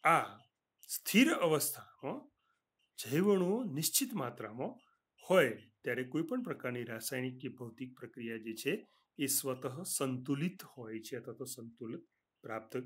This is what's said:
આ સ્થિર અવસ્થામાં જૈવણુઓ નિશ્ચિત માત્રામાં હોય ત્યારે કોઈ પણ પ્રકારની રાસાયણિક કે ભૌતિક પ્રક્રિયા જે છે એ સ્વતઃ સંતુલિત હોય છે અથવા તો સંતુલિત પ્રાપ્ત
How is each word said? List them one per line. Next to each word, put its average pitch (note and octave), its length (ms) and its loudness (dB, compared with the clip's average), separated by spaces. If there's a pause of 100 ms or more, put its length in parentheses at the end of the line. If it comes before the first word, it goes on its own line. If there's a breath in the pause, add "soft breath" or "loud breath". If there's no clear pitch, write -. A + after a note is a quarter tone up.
આ D#3 360 4 (480)
સ્થિર C#4+ 460 6
અવસ્થામાં - 960 0 (680)
જૈવણુઓ F#3 640 4
નિશ્ચિત F#3 500 0
માત્રામાં B2 560 -6 (600 soft breath)
હોય D#3 420 4 (120)
ત્યારે B2+ 200 -2
કોઈ C3+ 200 -2
પણ B3 200 -4
પ્રકારની B2 400 -4
રાસાયણિક B2+ 580 -6
કે C#3 60 -8
ભૌતિક B2+ 480 -10
પ્રક્રિયા A#2 420 -10
જે A2+ 160 -8
છે D3+ 340 -4 (300 soft breath)
એ C#3 100 0
સ્વતઃ C3 560 -2
સંતુલિત C#3 800 -2
હોય A2+ 360 -10
છે A#2 160 -8
અથવા A#2 180 -8
તો B2 120 -10
સંતુલિત A#2 580 -10 (380)
પ્રાપ્ત A2+ 440 -8